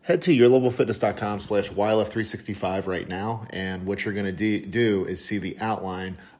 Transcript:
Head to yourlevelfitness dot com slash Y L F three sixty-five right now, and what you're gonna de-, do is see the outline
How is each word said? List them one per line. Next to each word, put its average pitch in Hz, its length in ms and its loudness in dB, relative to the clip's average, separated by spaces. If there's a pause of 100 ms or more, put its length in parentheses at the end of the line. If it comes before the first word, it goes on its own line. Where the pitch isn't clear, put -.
Head 175 180 2
to 180 100 2
yourlevelfitness 123 680 6
dot 104 160 0
com 104 240 -4
slash 101 320 0
Y 101 160 2
L 110 140 4
F 104 60 -2
three 113 140 -4
sixty-five 98 640 -4
right 90 220 -4
now, 104 400 -6
and 95 380 -6
what 98 180 -4
you're 107 80 -4
gonna 101 180 -2
de-, 104 300 0
do 101 460 0
is 87 180 -6
see 104 140 -4
the 85 200 -6
outline 95 600 -6 (220)